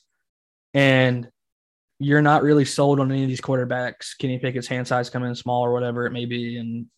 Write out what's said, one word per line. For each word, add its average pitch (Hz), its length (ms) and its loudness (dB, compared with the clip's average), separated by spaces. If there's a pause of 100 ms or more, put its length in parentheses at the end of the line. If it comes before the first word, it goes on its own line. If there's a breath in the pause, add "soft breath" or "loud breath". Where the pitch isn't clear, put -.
(720)
and 127 560 4 (720)
you're 143 220 4
not 147 220 6
really 147 220 4
sold 143 340 2
on 135 120 0
any 135 120 0
of 131 60 -2
these 127 100 -4
quarterbacks, 123 800 -4
Kenny 127 200 -4
Pickett's 127 280 -6
hand 127 200 -6
size 123 220 -2
coming 123 200 -6
in 120 60 -6
small 123 280 -2
or 120 80 0
whatever 123 340 -2
it 120 60 -4
may 120 140 -8
be, 120 320 -6
and, 117 300 -8 (100)